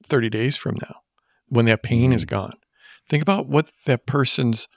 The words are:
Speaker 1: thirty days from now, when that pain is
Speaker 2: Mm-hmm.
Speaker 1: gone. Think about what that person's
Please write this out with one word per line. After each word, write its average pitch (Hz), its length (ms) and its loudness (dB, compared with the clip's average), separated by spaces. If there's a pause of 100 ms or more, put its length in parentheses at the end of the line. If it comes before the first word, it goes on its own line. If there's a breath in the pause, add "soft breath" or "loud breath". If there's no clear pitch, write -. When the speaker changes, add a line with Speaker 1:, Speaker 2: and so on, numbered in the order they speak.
Speaker 1:
thirty 120 240 0
days 113 280 -2
from - 240 -6
now, - 140 -14 (520)
when 117 180 2
that 113 180 2
pain 120 300 2
is 113 120 0
Speaker 2:
Mm-hmm. - 100 -4
Speaker 1:
gone. 98 180 -6 (560 soft breath)
Think 151 120 0
about 196 260 0
what 143 220 2 (160)
that 131 220 0
person's 123 680 0